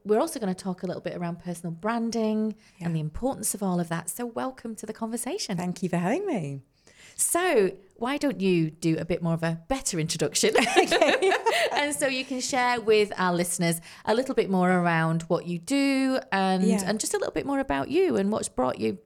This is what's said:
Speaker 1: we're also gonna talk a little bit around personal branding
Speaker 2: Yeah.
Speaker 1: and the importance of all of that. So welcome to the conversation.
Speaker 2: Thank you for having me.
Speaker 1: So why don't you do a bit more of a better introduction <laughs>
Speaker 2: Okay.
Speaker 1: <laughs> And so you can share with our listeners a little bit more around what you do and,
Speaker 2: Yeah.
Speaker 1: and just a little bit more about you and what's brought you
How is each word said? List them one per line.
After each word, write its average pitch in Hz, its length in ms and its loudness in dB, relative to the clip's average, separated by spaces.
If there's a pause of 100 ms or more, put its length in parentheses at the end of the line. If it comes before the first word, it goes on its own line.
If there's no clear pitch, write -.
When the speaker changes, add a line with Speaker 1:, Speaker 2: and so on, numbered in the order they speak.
Speaker 1:
we're 214 140 2
also 330 200 -2
gonna 190 160 -2
talk 185 280 -6
a 185 40 -4
little 170 140 -6
bit - 140 -8
around 170 280 -6
personal 170 280 -8
branding 220 840 -2 (240)
Speaker 2:
Yeah. 170 80 -6
Speaker 1:
and 165 80 -2
the 160 60 0
importance 214 520 -4
of 208 80 -6
all 180 180 0
of 170 100 -2
that. 165 200 -6
So 240 160 -6
welcome 240 520 -6
to - 80 -14
the 220 80 -8
conversation. 233 640 -4
Speaker 2:
Thank 180 260 -4
you 175 60 0
for 175 80 0
having 233 280 0
me. 151 360 -4 (560)
Speaker 1:
So 311 540 2 (240)
why 262 220 -4
don't 240 240 0
you 170 300 4
do 160 260 0
a 165 80 -4
bit 165 160 -2
more 165 120 0
of 165 100 -2
a 165 260 -2
better 262 300 -2
introduction 156 540 0 (120)
<laughs> - 120 2
Speaker 2:
Okay. 349 600 4
Speaker 1:
<laughs> - 40 -2 (300)
And 294 220 0
so 285 140 -2
you 262 180 -2
can 254 140 -6
share 247 420 0
with 208 360 4
our 180 160 2
listeners 170 460 0 (260)
a 220 100 2
little 262 180 0
bit 202 160 2
more 185 220 4
around 165 520 2
what 165 220 -2
you 175 140 -6
do 269 600 2 (120)
and, 190 320 2
Speaker 2:
Yeah. 190 220 4
Speaker 1:
and 208 140 -2
just - 140 -4
a 208 40 0
little - 160 -4
bit - 120 -2
more 277 140 -2
about 269 300 -2
you 330 260 2
and 196 160 2
what's 220 180 -2
brought 254 300 -2
you 214 260 -2